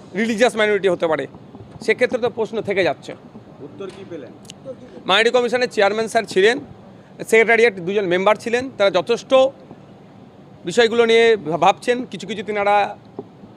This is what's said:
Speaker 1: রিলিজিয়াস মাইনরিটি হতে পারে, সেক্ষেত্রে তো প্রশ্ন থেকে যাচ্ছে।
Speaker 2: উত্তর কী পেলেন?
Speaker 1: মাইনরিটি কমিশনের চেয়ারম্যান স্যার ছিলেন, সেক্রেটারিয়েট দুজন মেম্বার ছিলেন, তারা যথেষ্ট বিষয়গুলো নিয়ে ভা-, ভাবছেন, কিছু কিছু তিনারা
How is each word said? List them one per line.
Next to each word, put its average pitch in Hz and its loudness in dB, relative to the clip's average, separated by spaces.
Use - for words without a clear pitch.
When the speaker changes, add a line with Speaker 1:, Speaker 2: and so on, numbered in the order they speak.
Speaker 1:
রিলিজিয়াস 220 0
মাইনরিটি 208 0
হতে 175 0
পারে, 143 -2
সেক্ষেত্রে 233 -2
তো 226 -4
প্রশ্ন 220 -6
থেকে 185 -2
যাচ্ছে। 139 -4
Speaker 2:
উত্তর 185 -16
কী 185 -18
পেলেন? 139 -16
Speaker 1:
মাইনরিটি 226 4
কমিশনের 240 -2
চেয়ারম্যান 214 0
স্যার 226 -2
ছিলেন, 214 2
সেক্রেটারিয়েট 226 4
দুজন 196 -4
মেম্বার 190 2
ছিলেন, 247 -4
তারা 196 2
যথেষ্ট 214 -2
বিষয়গুলো 233 2
নিয়ে 226 4
ভা-, 156 -6
ভাবছেন, 220 0
কিছু 185 -14
কিছু 185 -8
তিনারা 202 0